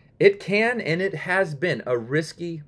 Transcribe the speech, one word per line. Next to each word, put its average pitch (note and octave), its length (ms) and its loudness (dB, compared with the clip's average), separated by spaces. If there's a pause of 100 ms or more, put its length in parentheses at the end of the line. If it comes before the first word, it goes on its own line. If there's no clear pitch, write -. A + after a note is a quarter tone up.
(180)
It G3+ 200 6
can A3 420 0
and E3 220 -2
it F#3+ 120 -4
has F3+ 400 0
been C#3 300 -2
a B2 140 0
risky D#3 680 -4